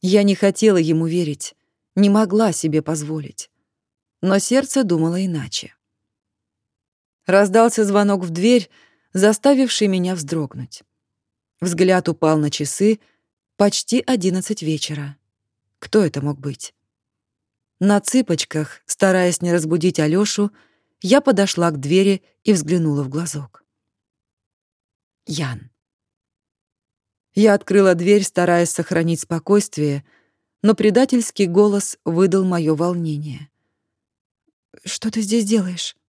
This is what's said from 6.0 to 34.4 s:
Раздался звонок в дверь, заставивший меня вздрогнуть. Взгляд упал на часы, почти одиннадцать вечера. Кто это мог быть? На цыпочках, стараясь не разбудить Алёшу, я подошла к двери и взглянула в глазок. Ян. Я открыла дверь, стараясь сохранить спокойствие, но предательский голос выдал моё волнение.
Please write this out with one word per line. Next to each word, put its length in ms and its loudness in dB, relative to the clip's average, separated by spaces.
Раздался 600 4
звонок 380 0
в 60 -8
дверь, 400 2
заставивший 760 2
меня 280 0
вздрогнуть. 680 -8
Взгляд 500 0
упал 280 0
на 120 0
часы, 500 -2
почти 480 0
одиннадцать 560 -2
вечера. 560 -6
Кто 240 0
это 180 -4
мог 180 -6
быть? 340 -12
На 220 2
цыпочках, 840 -4
стараясь 560 0
не 120 -2
разбудить 460 0
Алёшу, 520 0
я 200 4
подошла 500 0
к 80 -6
двери 440 0
и 100 2
взглянула 500 0
в 60 -6
глазок. 540 -8
Ян. 440 -8
Я 200 4
открыла 420 2
дверь, 280 2
стараясь 460 0
сохранить 520 -2
спокойствие, 840 -2
но 140 4
предательский 680 0
голос 580 0
выдал 400 0
моё 320 0
волнение. 760 -6